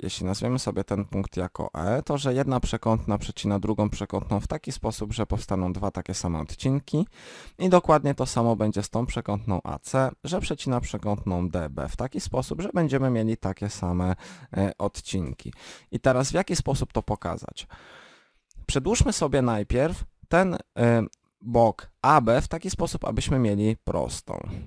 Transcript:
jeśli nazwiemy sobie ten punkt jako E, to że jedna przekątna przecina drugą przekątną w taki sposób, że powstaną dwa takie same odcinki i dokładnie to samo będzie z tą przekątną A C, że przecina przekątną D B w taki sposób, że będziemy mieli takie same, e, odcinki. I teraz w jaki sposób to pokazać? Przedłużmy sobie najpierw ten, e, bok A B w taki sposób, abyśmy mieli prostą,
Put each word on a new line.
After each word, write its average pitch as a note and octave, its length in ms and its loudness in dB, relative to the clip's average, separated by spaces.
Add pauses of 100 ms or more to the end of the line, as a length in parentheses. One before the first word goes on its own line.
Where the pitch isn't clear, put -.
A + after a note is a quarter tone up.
jeśli F#2+ 220 -6
nazwiemy A#2 340 -2
sobie G2 240 -2
ten G2+ 220 -2
punkt - 320 -4
jako - 360 -6
E, F#2+ 300 0
to D3 140 -2
że C#3 160 0
jedna C3 260 0
przekątna A2+ 580 0
przecina - 420 -2
drugą G#2 300 0
przekątną G2+ 500 -2
w - 80 -4
taki D#3 240 -6
sposób, A2+ 420 -4
że A2+ 120 0
powstaną F#2 480 -2
dwa F#2 180 -2
takie - 220 -6
same E2+ 260 -2
odcinki C3+ 680 -2 (520)
i F#3 100 2
dokładnie D3+ 460 6
to C3 100 0
samo A#2 300 4
będzie G#2 280 0
z - 60 -8
tą A#2 160 0
przekątną G#2 580 -2
A - 160 -6
C, C3+ 320 0 (120)
że E3+ 180 -2
przecina C3 380 -2
przekątną G2 680 -2
D D#2+ 200 -4
B C#2 200 -6
w - 60 -6
taki - 240 -4
sposób, D3+ 420 -4
że G3+ 120 -4
będziemy C3+ 360 2
mieli A2+ 280 2
takie G2 320 -4
same, F2+ 460 0 (420)
e, G2 200 0
odcinki. - 760 -6 (380)
I A#2 80 -4
teraz C3 320 2
w - 20 -4
jaki F3+ 220 0
sposób - 380 0
to A2+ 100 0
pokazać? - 640 -6 (1000)
Przedłużmy F#3+ 480 2
sobie C#3+ 280 2
najpierw B2 600 0 (240)
ten, F3 300 2 (200)
e, A#2 260 6 (400)
bok A#2 480 2 (100)
A C#3+ 200 6
B A#2 200 4
w - 60 -4
taki E3+ 220 -6
sposób, - 360 -4
abyśmy C3 340 0
mieli G#2+ 380 2
prostą, - 680 -4 (200)